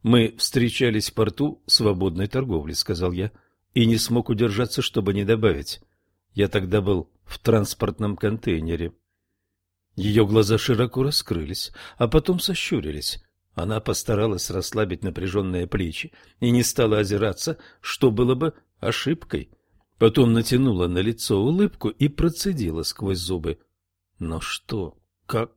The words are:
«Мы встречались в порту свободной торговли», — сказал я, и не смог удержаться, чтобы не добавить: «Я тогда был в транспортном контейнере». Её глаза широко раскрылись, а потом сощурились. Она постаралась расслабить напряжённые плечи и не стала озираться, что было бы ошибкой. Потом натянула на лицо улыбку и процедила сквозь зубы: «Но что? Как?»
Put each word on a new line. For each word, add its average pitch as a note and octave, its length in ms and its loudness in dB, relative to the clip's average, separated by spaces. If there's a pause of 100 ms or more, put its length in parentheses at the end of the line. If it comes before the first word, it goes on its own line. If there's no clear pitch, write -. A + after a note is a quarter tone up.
«Мы A2+ 340 4
встречались A#2 720 0
в - 60 -14
порту A2+ 500 -2
свободной F#2+ 640 2
торговли», — F#2 460 -2
сказал F2+ 380 -2
я, F#2 200 -4 (420)
и A#2+ 140 4
не A2+ 100 4
смог A#2 320 0
удержаться, A#2 520 0
чтобы G2+ 320 0
не G2+ 100 0
добавить: G2+ 580 0 (520)
«Я G2+ 140 2
тогда F#2+ 340 0
был F#2 280 0 (140)
в - 160 -14
транспортном G#2 760 0
контейнере». E2+ 760 -2 (1000)
Её G#2 320 4
глаза G#2+ 300 4
широко B2 440 0
раскрылись, F2+ 720 -4 (260)
а A#2+ 100 2
потом D#3+ 320 2
сощурились. D#2 840 -4 (320)
Она G#2 240 -2
постаралась A2 720 -2
расслабить F#2 520 -4
напряжённые F#2 640 -2
плечи E2+ 460 -6 (280)
и A#2+ 120 2
не B2 100 4
стала A2 380 2
озираться, G#2 580 -2 (240)
что - 300 2
было B2 240 2
бы D3+ 180 -2 (260)
ошибкой. - 680 -4 (480)
Потом C#3+ 360 6
натянула A2+ 540 2
на F2 120 0
лицо G#2+ 420 0
улыбку E3 480 0
и C#3+ 200 0
процедила C#3+ 720 -2
сквозь F#2+ 360 -4
зубы: E2+ 400 -4 (600)
«Но D#2+ 200 -6
что? - 580 -8 (280)
Как?» A2+ 320 -4